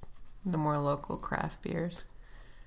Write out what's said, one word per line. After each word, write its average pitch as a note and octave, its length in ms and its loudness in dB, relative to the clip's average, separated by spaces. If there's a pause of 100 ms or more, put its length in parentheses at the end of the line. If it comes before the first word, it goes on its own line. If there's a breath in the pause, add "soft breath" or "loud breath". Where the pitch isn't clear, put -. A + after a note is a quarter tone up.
(460)
the E3+ 120 4
more D3+ 200 6
local C#3+ 380 2
craft - 460 0
beers. E3+ 440 0 (600 soft breath)